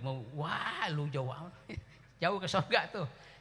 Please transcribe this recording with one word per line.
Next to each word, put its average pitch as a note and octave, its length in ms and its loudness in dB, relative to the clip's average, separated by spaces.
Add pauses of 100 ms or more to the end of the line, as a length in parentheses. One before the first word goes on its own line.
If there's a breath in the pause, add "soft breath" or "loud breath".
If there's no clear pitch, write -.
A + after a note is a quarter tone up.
mau, C3 160 -2 (160)
wah, G#3+ 560 -2
lu D3+ 160 0
jauh C3+ 180 -2
amat. D3 260 -8 (140)
<laughs> - 540 -10
Jauh F3 140 4
ke F#3 160 -2
surga F#3+ 400 4
tuh. F3+ 160 -2 (340 loud breath)